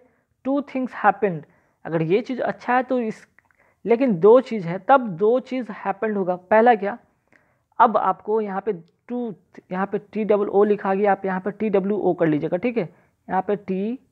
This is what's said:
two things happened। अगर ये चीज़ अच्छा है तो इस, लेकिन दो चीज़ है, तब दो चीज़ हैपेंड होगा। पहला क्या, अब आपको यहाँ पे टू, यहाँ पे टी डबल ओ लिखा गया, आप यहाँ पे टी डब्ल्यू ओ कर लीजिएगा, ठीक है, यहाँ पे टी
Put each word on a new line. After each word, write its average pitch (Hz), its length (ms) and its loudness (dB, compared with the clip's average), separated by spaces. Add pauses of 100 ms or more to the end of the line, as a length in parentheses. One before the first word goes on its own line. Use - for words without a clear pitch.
(460)
two 277 160 -2
things 254 280 -8 (140)
happened। 196 380 0 (420)
अगर 160 180 -2
ये 170 180 0
चीज़ 247 220 -8
अच्छा - 340 -2
है 254 60 2
तो 254 180 -2
इस, 220 260 -8 (580)
लेकिन 226 360 0
दो 220 200 8
चीज़ 214 260 -6
है, 175 120 -6
तब 254 300 2
दो 208 320 0
चीज़ 254 320 -8
हैपेंड 196 440 -4
होगा। 180 200 -2
पहला 220 380 4
क्या, 202 240 -6 (800)
अब 226 180 4
आपको 208 440 -2
यहाँ 196 200 -6
पे 208 120 -4 (360)
टू, 240 260 -6 (380)
यहाँ 185 140 -4
पे 202 120 -4
टी 208 260 -6
डबल 208 240 2
ओ 196 160 4
लिखा 202 300 0
गया, 196 180 2
आप 196 120 -4
यहाँ 185 160 -4
पे 202 100 -8
टी 214 200 -4
डब्ल्यू 196 260 0
ओ 180 180 0
कर 165 120 0
लीजिएगा, 151 300 0
ठीक 233 220 -4
है, 175 160 -6 (340)
यहाँ 185 140 -2
पे 202 140 -4
टी 202 420 -6 (140)